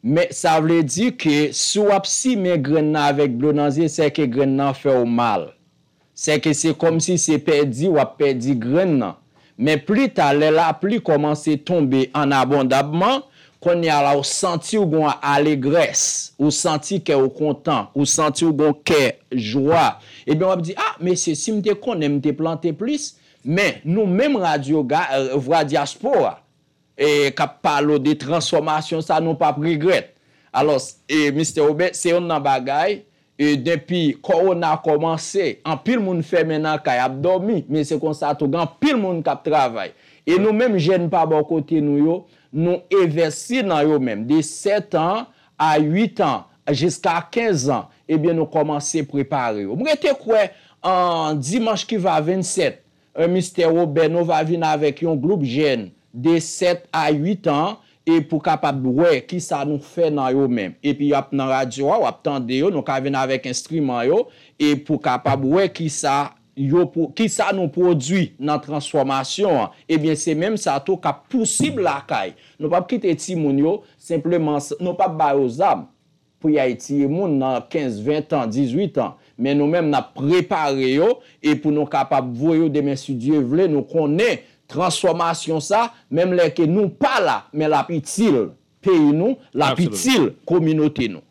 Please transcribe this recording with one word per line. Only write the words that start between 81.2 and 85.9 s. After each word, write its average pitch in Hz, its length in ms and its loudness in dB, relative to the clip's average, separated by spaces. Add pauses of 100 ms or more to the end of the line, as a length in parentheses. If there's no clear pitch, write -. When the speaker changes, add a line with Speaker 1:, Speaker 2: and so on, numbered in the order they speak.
Speaker 1:
et 151 140 2
pour 151 160 -2
nous 147 120 0
capables 135 480 -2
de 117 60 -10
voir 160 320 2
demain, 139 260 -2
si 135 180 -8
Dieu 143 260 0
veut, 151 260 0
nous 147 160 0
connaît 165 640 0 (220)
transformation 165 920 -2
ça, 226 320 0 (180)